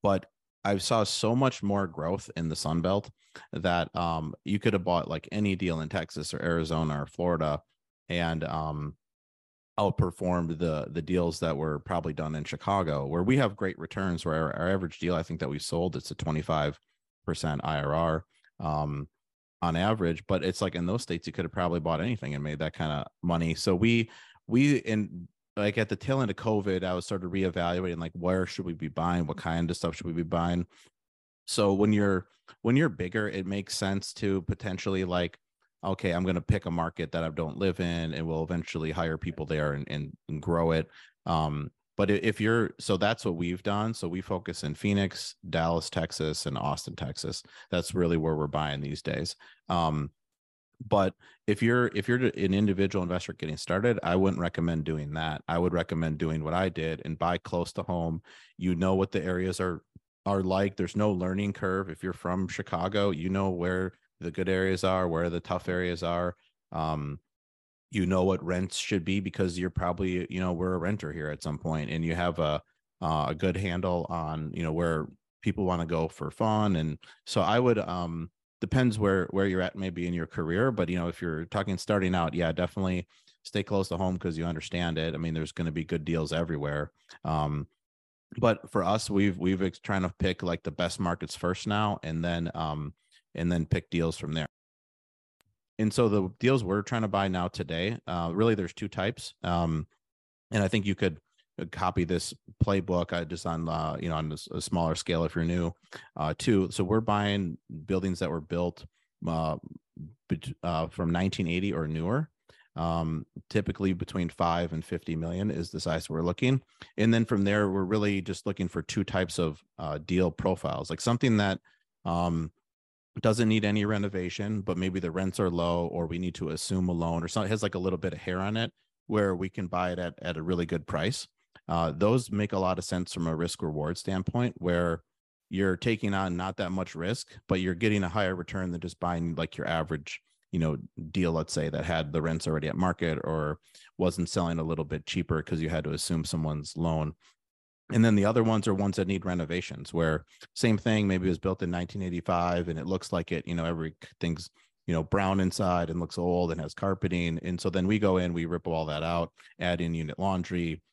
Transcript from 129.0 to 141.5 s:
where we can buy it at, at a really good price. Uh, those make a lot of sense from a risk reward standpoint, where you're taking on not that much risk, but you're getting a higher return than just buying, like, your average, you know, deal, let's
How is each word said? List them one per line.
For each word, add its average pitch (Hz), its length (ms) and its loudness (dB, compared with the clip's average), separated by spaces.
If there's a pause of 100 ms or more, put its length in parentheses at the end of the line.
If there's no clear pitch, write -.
where 101 280 2
we 92 140 -4
can 92 180 -6
buy 90 240 0
it 90 80 -4
at, 87 220 -4
at 85 160 -4
a 80 60 -6
really 87 220 2
good 80 220 -4
price. 82 400 -2 (400)
Uh, - 240 2
those 107 400 2
make 104 220 0
a 98 60 0
lot 92 180 2
of 87 80 -6
sense 90 280 -4
from 82 140 -2
a 80 80 0
risk 85 260 -2
reward 78 360 -2
standpoint, 98 600 0
where 87 440 2 (460)
you're 92 280 2
taking 107 360 0
on 95 220 0
not 92 220 -4
that 92 140 -2
much 95 240 -4
risk, 90 420 -6 (100)
but 92 140 2
you're 92 140 0
getting 104 280 2
a 87 60 0
higher 92 260 2
return 90 360 -4
than 85 100 -4
just 87 180 -10
buying, 85 360 0
like, 82 220 -4
your - 100 -4
average, 78 540 -2 (300)
you 90 80 0
know, 78 180 2 (340)
deal, 87 200 2
let's 80 220 -2